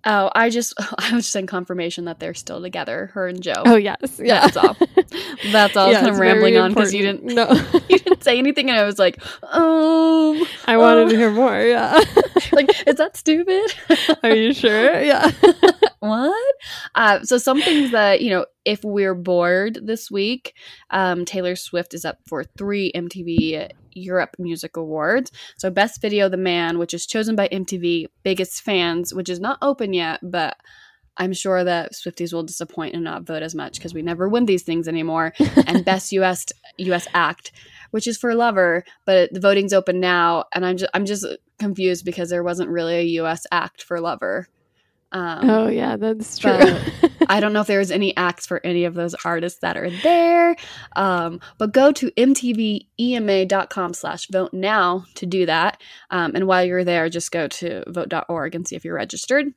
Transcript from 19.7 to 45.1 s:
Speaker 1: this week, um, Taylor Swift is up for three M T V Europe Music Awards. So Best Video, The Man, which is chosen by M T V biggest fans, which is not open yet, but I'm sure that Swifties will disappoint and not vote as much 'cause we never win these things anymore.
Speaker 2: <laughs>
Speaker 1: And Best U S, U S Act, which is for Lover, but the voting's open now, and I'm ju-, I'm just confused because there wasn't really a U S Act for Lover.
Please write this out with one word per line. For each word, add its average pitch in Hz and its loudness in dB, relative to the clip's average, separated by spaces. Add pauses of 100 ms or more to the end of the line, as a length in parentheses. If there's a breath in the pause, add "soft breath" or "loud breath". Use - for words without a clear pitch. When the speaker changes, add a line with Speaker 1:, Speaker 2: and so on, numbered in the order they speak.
Speaker 1:
this 220 -8
week, 208 -4 (360 loud breath)
um, 180 -2
Taylor 180 -6
Swift - -8
is 165 -12
up - -8 (100)
for 156 -8
three 202 -6
M 175 -8
T 180 -14
V 160 -6 (280)
Europe 180 -4
Music 170 -10
Awards. 160 -4 (240 loud breath)
So 190 -6
Best 196 -2
Video, 208 0
The 185 -2
Man, 175 -2
which 170 -6
is 170 -10
chosen 220 -4
by 202 0
M 190 -6
T 185 -8
V 170 -4 (140)
biggest 185 -4
fans, 175 -2
which 185 -8
is 175 -8
not 247 -6
open 262 -2
yet, 165 -4
but 175 -6 (600 soft breath)
I'm 185 -4
sure 185 -2
that 170 -2
Swifties 170 -10
will 165 -6
disappoint 165 -10
and 170 -6
not 160 -10
vote 160 -8
as 160 -10
much - -12
'cause 170 -14
we 160 -10
never 170 -4
win 240 2
these 190 0
things 165 -4
anymore. 160 -4 (180)
Speaker 2:
<laughs> 135 2
Speaker 1:
And 175 0
Best 190 -2
U 190 0
S, 185 -2 (300)
U 185 -4
S 175 -2
Act, 165 0 (400 soft breath)
which 220 -4
is 233 -4
for 233 -2
Lover, 190 2 (200 soft breath)
but 185 4
the 185 -6
voting's 196 2
open 185 2
now, 175 2 (100)
and 180 -2
I'm 185 -2
ju-, 185 -4
I'm 196 -2
just 202 -6 (320)
confused 185 -2
because 175 -8
there 175 -4
wasn't 175 -4
really 170 -2
a 170 0 (160)
U 165 -4
S 165 -6
Act - -4
for 170 -8
Lover. 165 -6 (640)